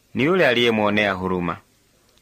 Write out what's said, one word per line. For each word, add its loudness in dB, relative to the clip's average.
"Ni -2
yule 2
aliyemuonea 2
huruma." -4